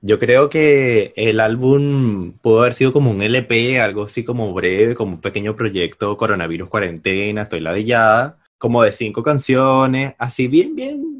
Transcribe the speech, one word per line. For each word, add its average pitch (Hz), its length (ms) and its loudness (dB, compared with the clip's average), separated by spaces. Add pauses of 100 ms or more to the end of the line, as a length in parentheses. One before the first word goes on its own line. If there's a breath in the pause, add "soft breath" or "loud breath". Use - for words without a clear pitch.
yo 101 180 2
creo 127 300 4
que 135 680 2
el 110 240 0
álbum 123 920 0
pudo 113 280 2
haber 120 140 2
sido 131 180 2
como 143 160 2
un 101 140 -2
L 120 200 0
P, 120 380 0
algo 104 220 -2
así 107 200 -8
como 113 300 -6
breve, 92 400 0
como 104 220 -6
un 82 60 -16
pequeño 104 340 -6
proyecto, 101 600 -4
coronavirus, 92 540 -4
cuarentena, 98 720 -4
estoy 87 180 -6
ladillada, 110 760 0 (220)
como 120 240 2
de 107 80 4
cinco 110 320 -8
canciones, 131 960 0
así 123 280 -4
bien, 185 280 0
bien, 277 260 -8 (180)